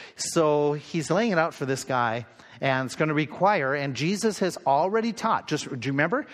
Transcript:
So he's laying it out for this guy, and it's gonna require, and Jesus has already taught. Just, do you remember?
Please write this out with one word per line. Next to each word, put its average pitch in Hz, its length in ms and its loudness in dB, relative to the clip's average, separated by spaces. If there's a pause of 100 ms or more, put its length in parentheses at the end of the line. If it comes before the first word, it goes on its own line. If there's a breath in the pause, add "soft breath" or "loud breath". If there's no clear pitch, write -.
(160 loud breath)
So 147 580 2
he's 151 360 -4
laying 208 220 2
it 170 60 2
out 160 160 2
for 143 120 -4
this 131 180 -2
guy, 120 420 0 (340 loud breath)
and 131 260 0
it's - 100 -12
gonna 156 180 0
require, 151 600 0
and 143 200 -4
Jesus 185 440 -2
has 185 180 -2 (100)
already 190 460 2
taught. 220 340 -2
Just, 151 220 -4
do 127 180 -8
you 139 60 0
remember? 165 420 0